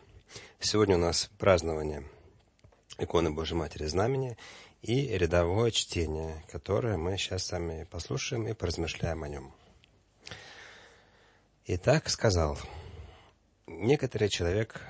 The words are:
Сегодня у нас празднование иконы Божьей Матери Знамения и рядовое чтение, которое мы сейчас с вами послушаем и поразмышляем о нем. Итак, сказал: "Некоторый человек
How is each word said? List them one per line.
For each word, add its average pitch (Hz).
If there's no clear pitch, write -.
Сегодня 101
у -
нас 85
празднование 78
иконы 82
Божьей 80
Матери 78
Знамения 120
и 131
рядовое 87
чтение, 80
которое 107
мы 90
сейчас -
с -
вами 85
послушаем 120
и 113
поразмышляем 82
о 76
нем. 69
Итак, 120
сказал: 82
"Некоторый 110
человек 92